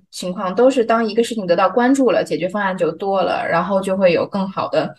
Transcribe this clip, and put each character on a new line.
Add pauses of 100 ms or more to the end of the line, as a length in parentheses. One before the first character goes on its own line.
情
况
都
是
当
一
个
事
情
得
到
关
注
了，
解
决
方
案
就
多
了，
然
后
就
会
有
更
好
的